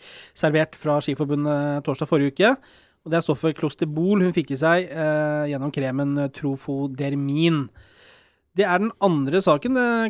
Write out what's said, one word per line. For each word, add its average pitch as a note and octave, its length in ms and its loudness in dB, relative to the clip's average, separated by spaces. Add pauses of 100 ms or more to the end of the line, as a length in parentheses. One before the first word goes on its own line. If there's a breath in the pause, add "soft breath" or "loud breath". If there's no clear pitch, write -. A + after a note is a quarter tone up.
(320 loud breath)
servert D#3 480 0
fra D3 240 0
Skiforbundet D3 800 -2
torsdag C#3+ 240 -4
forrige C#3+ 300 2
uke, A3+ 160 4 (500 soft breath)
og D#3 80 -8
det E3 60 2
er E3 80 0
stoffet D3+ 340 0
Clostebol E3+ 640 0
hun F3+ 80 2
fikk D#3 240 -2
i - 60 -8
seg, E3+ 260 2
eh, D3+ 540 -2 (100)
gjennom C#3 240 -4
kremen C#3 380 -2 (180)
Trofodermin. C#3 1300 -2 (920 soft breath)
Det F#3 80 2
er F3+ 160 2
den G#3+ 140 -2 (100)
andre D#3+ 400 2
saken, F#3 320 2
eh, A#3 340 0